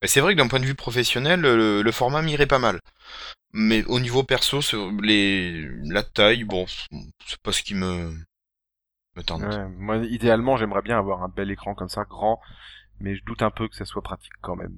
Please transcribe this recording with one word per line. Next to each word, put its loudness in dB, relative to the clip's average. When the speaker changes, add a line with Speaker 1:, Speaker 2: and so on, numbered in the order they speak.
Speaker 1:
Mais 0
c'est 6
vrai 4
que 2
d'un 4
point 0
de -4
vue -2
professionnel, 0
le, 4
le 2
format 0
m'irait 2
pas 4
mal. 2
Mais 2
au 0
niveau 0
perso, 0
c'est, -2
les, 2
la 0
taille, 4
bon, -2
c'est -12
pas -4
ce -2
qui -8
me, -4
me -12
tente. -6
Speaker 2:
Ouais, -6
moi, -2
idéalement, 2
j'aimerais -2
bien 0
avoir -2
un -6
bel -6
écran -8
comme -8
ça, -6
grand, 0
mais -6
je -10
doute -4
un 2
peu -6
que -16
ça -10
soit -8
pratique -14
quand -8
même. -12